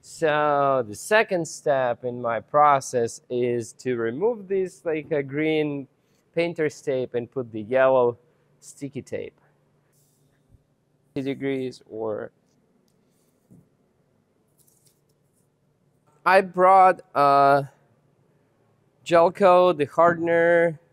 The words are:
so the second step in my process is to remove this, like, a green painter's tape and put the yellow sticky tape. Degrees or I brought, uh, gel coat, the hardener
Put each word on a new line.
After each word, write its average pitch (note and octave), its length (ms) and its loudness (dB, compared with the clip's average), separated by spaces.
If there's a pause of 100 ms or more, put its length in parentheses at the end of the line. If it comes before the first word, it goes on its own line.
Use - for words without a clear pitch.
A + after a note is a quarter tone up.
so D3 840 0
the G#2 80 -12
second G3+ 520 -2
step C3 560 -4
in B2 180 -8
my A#2 180 -4
process C3+ 880 0
is A#2+ 440 -4
to B2+ 220 -6
remove F3+ 520 -6
this, F#3+ 360 -6
like, D#3 280 -6
a D3 100 -2
green D3 640 -4 (460)
painter's E3 480 -6
tape B2+ 320 -6
and A#2+ 180 -6
put A#2+ 200 -10
the A2 100 -10
yellow B2 560 0 (420)
sticky C3+ 440 -16
tape. - 360 -14 (1700)
Degrees C3 760 -8
or A2 440 -10 (4000)
I F#3 160 4
brought, F#3 600 4 (120)
uh, C#3 500 4 (1400)
gel E3+ 280 2
coat, F3+ 460 4
the C#3+ 80 -2
hardener E3+ 960 0 (140)